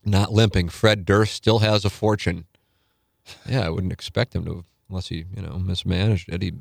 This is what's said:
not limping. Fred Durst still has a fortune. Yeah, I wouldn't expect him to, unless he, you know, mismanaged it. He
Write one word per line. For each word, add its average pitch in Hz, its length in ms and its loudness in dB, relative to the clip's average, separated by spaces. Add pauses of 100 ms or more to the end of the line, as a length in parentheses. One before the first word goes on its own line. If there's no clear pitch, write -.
not 101 260 2
limping. 101 380 2
Fred 107 340 2
Durst 101 300 4
still 110 260 2
has 107 240 2
a 104 60 0
fortune. 95 560 -2 (1000)
Yeah, 120 180 0
I 82 40 -2
wouldn't 90 240 -4
expect - 400 -4
him 85 120 -6
to, 85 180 -8 (260)
unless 92 200 -8
he, 85 160 -8 (100)
you 98 60 -10
know, 80 180 -10
mismanaged 92 720 0
it. 87 120 -6
He 92 200 -4